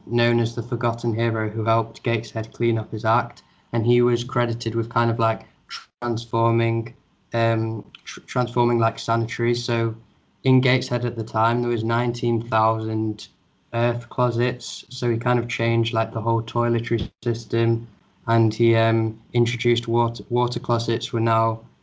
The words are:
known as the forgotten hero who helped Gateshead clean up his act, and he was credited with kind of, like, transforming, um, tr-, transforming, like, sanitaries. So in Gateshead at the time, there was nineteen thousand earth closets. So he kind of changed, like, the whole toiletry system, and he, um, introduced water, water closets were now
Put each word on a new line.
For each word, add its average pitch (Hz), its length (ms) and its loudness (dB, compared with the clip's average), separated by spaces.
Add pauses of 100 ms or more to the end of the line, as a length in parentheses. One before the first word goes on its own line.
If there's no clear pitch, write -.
known 117 340 2
as 113 140 0
the 120 100 -4
forgotten 117 520 -2
hero 110 340 0
who 110 140 -4
helped 113 400 0
Gateshead 113 500 -4
clean 117 240 0
up 110 140 -6
his 110 140 -8
act, 120 360 0 (320)
and 113 120 0
he 120 160 4
was 120 220 2
credited 117 520 -2
with 113 140 -2
kind 117 200 0
of, 113 80 0
like, 113 280 0 (560)
transforming, 117 920 0 (400)
um, 113 500 0 (200)
tr-, - 180 -16
transforming, 120 580 0
like, 113 180 0
sanitaries. 117 600 -2
So 117 380 -2 (480)
in 131 180 6
Gateshead 127 440 0
at 113 100 -4
the 110 80 -6
time, 113 380 0
there 120 100 0
was 110 120 -2
nineteen 120 580 0
thousand 110 840 -2 (460)
earth 120 360 0
closets. 120 800 -2
So 123 200 -4
he 113 80 0
kind 123 220 0
of 120 100 -4
changed, 117 440 0
like, 113 200 -2
the 110 80 -4
whole 113 220 0
toiletry 117 640 0 (140)
system, 117 640 0 (400)
and 117 260 4
he, 117 220 4
um, 113 440 2 (140)
introduced 120 540 2
water, 117 420 0
water 123 300 0
closets 117 520 -2
were 117 80 -2
now 113 420 2 (220)